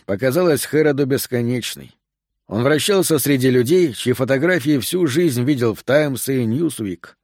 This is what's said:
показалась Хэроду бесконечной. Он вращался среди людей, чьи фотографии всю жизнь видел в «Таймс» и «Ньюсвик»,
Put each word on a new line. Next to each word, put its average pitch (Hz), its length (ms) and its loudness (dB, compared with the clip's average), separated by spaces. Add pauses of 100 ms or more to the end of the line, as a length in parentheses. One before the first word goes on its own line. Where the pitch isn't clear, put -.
показалась 131 580 0
Хэроду 143 440 0
бесконечной. 120 880 -4 (520)
Он 104 140 -4
вращался 156 560 2
среди 131 320 2
людей, 131 440 2
чьи 123 200 -2
фотографии 139 640 0
всю 170 300 0
жизнь 131 360 0
видел 120 300 0
в - 80 -10
«Таймс» 139 480 0
и 131 160 0
«Ньюсвик», 113 800 -4